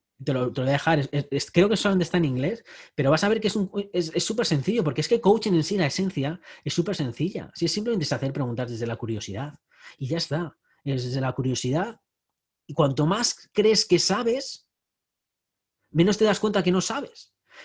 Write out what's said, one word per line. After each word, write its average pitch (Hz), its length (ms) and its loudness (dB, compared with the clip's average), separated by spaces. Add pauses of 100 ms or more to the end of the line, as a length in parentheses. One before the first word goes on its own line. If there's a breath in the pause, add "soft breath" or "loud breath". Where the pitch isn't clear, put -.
(220)
te 139 100 -2
lo, 127 200 0
te 127 80 -6
lo 127 60 -2
voy 135 40 2
a - 20 4
dejar, 151 280 2
es, 139 120 -2
es, 143 180 -2
es, - 200 -4
creo 190 180 2
que 214 80 2
solamente 190 280 2
está 180 140 0
en 165 80 4
inglés, 135 380 -2 (300 loud breath)
pero 180 160 2
vas 156 140 4
a 202 40 2
ver 220 120 2
que 214 80 0
es - 80 -2
un, 196 140 -2 (220)
es, 165 220 -2
es 185 100 0
súper 220 220 -2
sencillo, 180 380 0
porque 147 160 0
es - 80 -4
que 233 120 2
coaching 208 340 4
en 156 100 4
sí, 208 120 -4
la 170 100 2
esencia, 160 540 -4 (240 loud breath)
es 143 100 -4
súper 175 200 -2
sencilla. 139 600 -4
Si - 120 -4
es 170 60 -2
simplemente 214 320 -2
es - 80 -4
hacer 135 200 -2
preguntas 123 380 -4
desde 117 160 -6
la 113 100 -4
curiosidad, 113 640 -8 (400 loud breath)
y 139 100 -6
ya 160 100 -2
está. 160 380 -4 (280)
Es 131 200 -2
desde 127 160 -4
la 127 120 0
curiosidad, 131 680 -2 (640)
y 147 80 -14
cuanto 151 320 2
más 214 460 -2
crees 208 340 4
que 175 120 6
sabes, 233 720 -2 (1200)
menos 190 280 4
te 220 60 4
das 202 160 4
cuenta 208 220 0
que 180 100 2
no 185 80 2
sabes. - 540 -8 (300 loud breath)